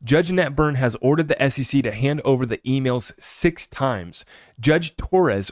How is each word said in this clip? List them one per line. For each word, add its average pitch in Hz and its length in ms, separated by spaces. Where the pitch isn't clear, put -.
"Judge 160 280
Netburn 151 440
has 123 260
ordered 151 260
the - 140
S 139 180
E 135 40
C 139 200
to 117 80
hand 139 340
over 131 220
the 113 120
emails 131 520
six - 460
times. 101 580
Judge 156 380
Torres 131 540